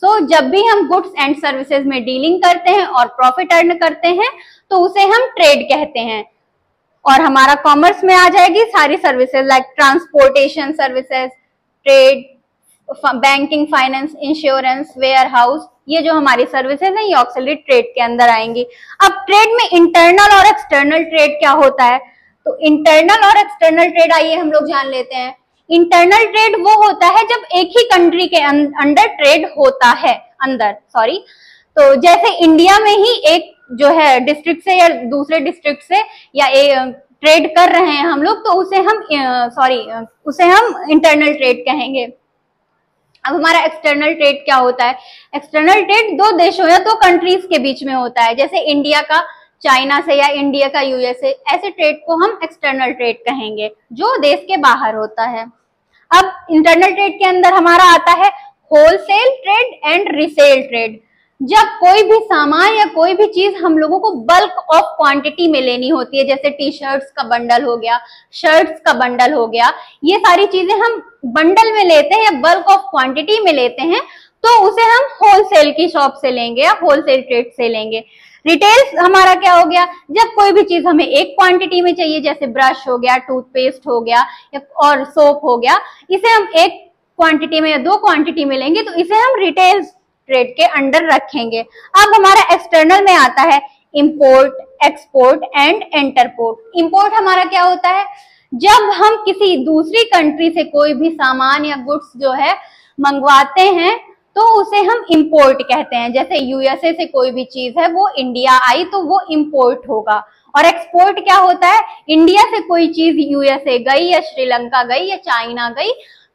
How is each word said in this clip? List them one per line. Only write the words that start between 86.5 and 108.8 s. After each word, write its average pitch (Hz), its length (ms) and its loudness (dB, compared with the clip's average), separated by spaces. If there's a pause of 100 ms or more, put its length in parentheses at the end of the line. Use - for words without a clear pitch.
एक - 360 0 (260)
quantity 311 420 -2
में 311 120 -2
या 294 60 -4
दो 349 200 -2
quantity 330 480 -2
में 269 120 -4
लेंगे, 320 260 -2
तो 392 100 -10
इसे 349 220 -2
हम 508 240 2
retail 370 460 0 (420)
trade 254 320 -2
के 320 40 4
under 311 500 0
रखेंगे। 233 480 -4 (360)
अब 415 180 4
हमारा 381 380 4
external 339 500 2
में 381 120 2
आता 262 260 2
है 294 200 2 (360)
import, 277 520 4 (360)
export 269 520 0
and 294 380 -2
interport। 247 800 -2 (200)
Import 381 380 0
हमारा 370 300 0
क्या 359 180 -2
होता 359 280 0
है? 392 160 -2 (480)
जब 403 360 2
हम 415 260 2 (100)
किसी 370 400 -2
दूसरी 320 380 0
country 330 460 0
से 330 140 -4
कोई 294 300 0
भी 302 160 -2
सामान 269 560 -2
या 294 100 -8
गुड्स 285 420 -10
जो 269 140 -4
है 277 220 -2 (460)
मंगवाते 277 640 2
हैं 370 380 0 (360)
तो 440 260 2
उसे 415 160 -4
हम 415 320 -2
import 302 520 2
कहते 254 340 -6
हैं। 233 180 -6
जैसे 285 240 -4
यूएसए 269 560 -4
से 330 120 -6
कोई 254 260 -2
भी 247 140 -10
चीज 254 320 -12
है 339 100 0
वो 370 220 -2
India 254 600 0
आई 254 160 0